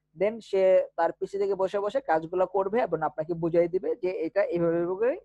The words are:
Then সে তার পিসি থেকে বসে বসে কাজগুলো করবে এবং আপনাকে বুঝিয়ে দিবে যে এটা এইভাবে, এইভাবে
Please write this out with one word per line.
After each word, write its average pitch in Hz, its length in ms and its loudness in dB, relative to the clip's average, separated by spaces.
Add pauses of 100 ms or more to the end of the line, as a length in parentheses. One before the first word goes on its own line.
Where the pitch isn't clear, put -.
(200)
Then 214 200 0
সে 190 560 4
তার 220 160 2
পিসি 190 260 -8
থেকে 196 180 0
বসে 190 240 0
বসে 202 220 -2
কাজগুলো 165 460 0
করবে 196 340 0
এবং 170 200 -2
আপনাকে 156 320 -4
বুঝিয়ে 170 340 2
দিবে 185 280 -2
যে 180 140 -4
এটা 185 340 -2
এইভাবে, 170 360 0
এইভাবে 202 460 -2